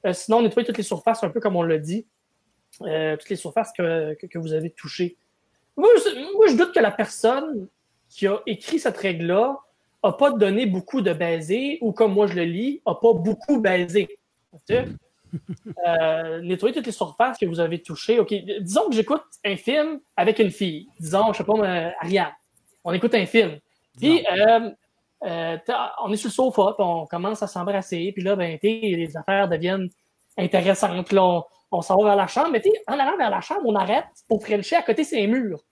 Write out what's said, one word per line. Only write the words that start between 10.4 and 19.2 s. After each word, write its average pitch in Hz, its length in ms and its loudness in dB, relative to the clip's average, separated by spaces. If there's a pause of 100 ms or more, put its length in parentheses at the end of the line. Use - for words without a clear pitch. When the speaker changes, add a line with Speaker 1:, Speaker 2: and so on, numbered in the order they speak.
Speaker 1:
beaucoup 190 360 -2
de 185 120 2
baisers, 170 680 -2
ou 226 120 0
comme 214 200 2
moi 208 140 4
je 175 80 -4
le 175 80 0
lis, 208 420 -4
a 190 100 0
pas 233 180 4
beaucoup 214 480 0
baisé. 185 460 0 (600)
Tu 202 80 -2
sais ? 247 100 0 (1040)
Euh, 165 540 0
nettoyer 185 320 -2
toutes 247 120 -6
les 233 60 -8
surfaces 233 460 -2
que - 80 -2
vous 165 140 -4
avez 165 220 -2
touchées. 214 380 -2
Ok, 214 140 0 (280)
disons 220 280 0
que 254 60 0
j'écoute 254 280 0 (220)